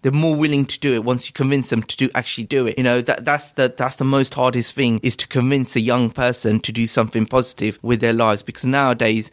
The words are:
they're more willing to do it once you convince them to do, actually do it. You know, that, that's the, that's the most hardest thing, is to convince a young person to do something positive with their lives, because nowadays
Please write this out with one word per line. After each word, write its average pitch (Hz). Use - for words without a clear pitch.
they're 135
more 156
willing 147
to -
do 143
it 113
once 123
you -
convince 135
them 113
to -
do, 131
actually -
do 127
it. 110
You 131
know, 123
that, 120
that's 147
the, 127
that's 127
the 143
most 135
hardest 127
thing, 120
is 123
to -
convince 131
a 123
young 120
person 117
to -
do 117
something 110
positive 117
with 117
their 117
lives, 113
because -
nowadays 123